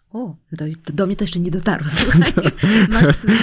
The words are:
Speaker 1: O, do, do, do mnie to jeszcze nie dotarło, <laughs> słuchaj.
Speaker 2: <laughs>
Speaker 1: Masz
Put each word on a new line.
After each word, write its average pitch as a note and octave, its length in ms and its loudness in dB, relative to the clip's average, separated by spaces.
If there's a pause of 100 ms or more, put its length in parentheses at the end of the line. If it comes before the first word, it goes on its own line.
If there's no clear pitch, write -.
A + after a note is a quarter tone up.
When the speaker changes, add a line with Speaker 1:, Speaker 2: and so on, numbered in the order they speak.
(120)
Speaker 1:
O, A3 240 -10 (160)
do, D#3+ 120 -10 (220)
do, D3+ 60 -10
do F#3 140 -2
mnie G3 100 -4
to - 80 -4
jeszcze F3 160 -6
nie F3 100 -2
dotarło, F3 420 -2
<laughs> D#3 40 -2
słuchaj. - 260 4 (440)
Speaker 2:
<laughs> G3+ 260 2
Speaker 1:
Masz C#3+ 320 4 (180)